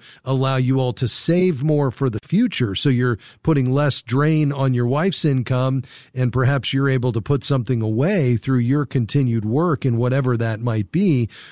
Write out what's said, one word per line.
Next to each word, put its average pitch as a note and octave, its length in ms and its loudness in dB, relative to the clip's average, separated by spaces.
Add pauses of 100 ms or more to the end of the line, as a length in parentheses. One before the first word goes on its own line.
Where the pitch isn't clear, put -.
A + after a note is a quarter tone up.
(240)
allow C3+ 320 0
you C3 240 2
all B2+ 140 0
to B2+ 140 -4
save E3+ 560 0
more D3 280 2
for C3+ 180 -2
the G#2 140 -4
future. E3 520 0
So - 140 -2
you're B2 300 0 (240)
putting C3 300 2
less C#3+ 280 0
drain D3 520 0
on C3+ 200 0
your A#2+ 140 0
wife's D3+ 380 -2
income, C3 580 0 (320)
and B2+ 160 0
perhaps C3 400 0
you're C#3 180 0
able B2+ 220 0
to G#2+ 100 -4
put C#3+ 220 -2
something B2+ 380 -2
away B2 560 0
through C3 220 0
your C3+ 260 0
continued A#2+ 580 0
work C#3+ 420 0
in A#2+ 120 2
whatever B2 400 0
that A2+ 240 -4
might A2+ 300 -2
be. D#3 360 2 (240)